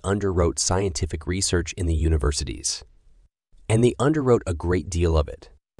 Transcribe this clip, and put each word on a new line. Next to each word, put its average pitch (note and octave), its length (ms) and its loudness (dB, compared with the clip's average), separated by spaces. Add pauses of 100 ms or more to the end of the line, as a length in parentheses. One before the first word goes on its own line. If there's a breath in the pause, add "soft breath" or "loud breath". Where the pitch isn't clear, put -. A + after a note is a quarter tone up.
underwrote F#2+ 540 0
scientific F2+ 680 -2
research F2+ 480 -2
in E2+ 140 -4
the D#2+ 80 2
universities, D2+ 920 -2 (800)
and A2+ 160 2
they A#2+ 160 6
underwrote B2+ 460 2
a F2+ 80 0
great F2 360 -2
deal E2+ 280 2
of D2 100 2
it, - 220 -18 (300)